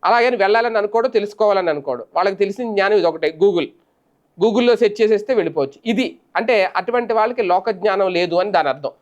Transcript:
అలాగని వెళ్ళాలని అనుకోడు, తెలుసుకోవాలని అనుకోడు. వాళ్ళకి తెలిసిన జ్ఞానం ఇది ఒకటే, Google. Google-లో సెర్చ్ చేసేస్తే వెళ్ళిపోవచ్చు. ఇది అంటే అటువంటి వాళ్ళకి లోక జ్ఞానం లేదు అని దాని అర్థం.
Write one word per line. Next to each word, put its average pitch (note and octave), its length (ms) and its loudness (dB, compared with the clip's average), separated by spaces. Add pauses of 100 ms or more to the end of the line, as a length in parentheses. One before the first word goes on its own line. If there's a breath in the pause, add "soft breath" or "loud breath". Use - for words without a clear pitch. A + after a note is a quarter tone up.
అలాగని A#3+ 320 2
వెళ్ళాలని A3 420 2
అనుకోడు, G#3+ 300 0
తెలుసుకోవాలని G3+ 640 0
అనుకోడు. C#3 440 -6
వాళ్ళకి F#3+ 220 0
తెలిసిన G#3 380 -4
జ్ఞానం G3 220 2
ఇది F3 100 2
ఒకటే, D#3+ 360 -2
Google. F3 240 2 (760)
Google-లో A#3 360 2
సెర్చ్ A3+ 260 0
చేసేస్తే G#3+ 320 0
వెళ్ళిపోవచ్చు. D#3 520 -2
ఇది A3+ 300 -2 (200)
అంటే G#3 400 0
అటువంటి A#3 360 -2
వాళ్ళకి A3+ 300 0
లోక F#3 280 0
జ్ఞానం G3 380 0
లేదు F3 260 -2
అని G3 180 0
దాని D#3 160 2
అర్థం. C3+ 220 -4 (120)